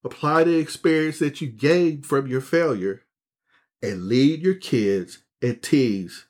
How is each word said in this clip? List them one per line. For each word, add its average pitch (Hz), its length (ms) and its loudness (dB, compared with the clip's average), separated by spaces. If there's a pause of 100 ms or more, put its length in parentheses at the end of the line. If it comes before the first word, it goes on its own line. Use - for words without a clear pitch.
apply 156 400 0
the 170 120 4
experience 156 600 0
that 147 220 -2
you 156 60 -6
gained 147 580 0
from 139 220 -2
your 131 120 -4
failure, 127 600 -2 (800)
and 92 260 -6
lead 139 340 2
your 185 120 0
kids 101 720 -2 (180)
and 120 200 -4
teens 107 680 0